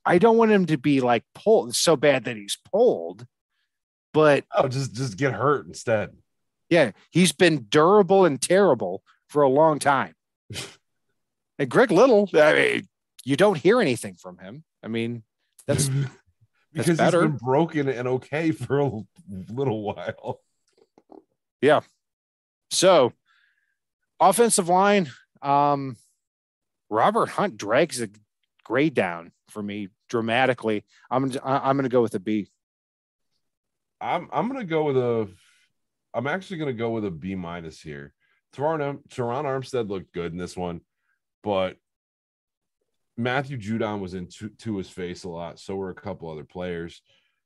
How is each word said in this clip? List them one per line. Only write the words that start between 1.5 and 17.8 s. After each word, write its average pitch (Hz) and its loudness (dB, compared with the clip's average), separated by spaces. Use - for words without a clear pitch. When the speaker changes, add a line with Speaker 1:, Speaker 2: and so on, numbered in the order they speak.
Speaker 1:
so 160 2
bad 135 2
that 120 -8
he's 101 -10
pulled, 113 0
but 151 4
Speaker 2:
Oh, 135 2
just, 127 -6
just 123 -8
get 135 -2
hurt 113 -2
instead. 104 -4
Speaker 1:
Yeah, 151 4
he's 175 2
been 160 2
durable 190 4
and 143 2
terrible 127 0
for 147 0
a 139 4
long 147 4
time. 135 0
Speaker 2:
<laughs> 101 -16
Speaker 1:
And 139 -4
Greg 185 4
Little, 208 6
I 151 6
mean, 131 0
you 135 0
don't 190 4
hear 196 4
anything 120 -2
from 90 -20
him. 101 -18
I 107 -10
mean, 117 -6
that's 139 0
Speaker 2:
<laughs> - -10
Because 147 -4
Speaker 1:
that's 165 4
better. 165 4
Speaker 2:
he's 165 4
been 143 -4
broken 143 0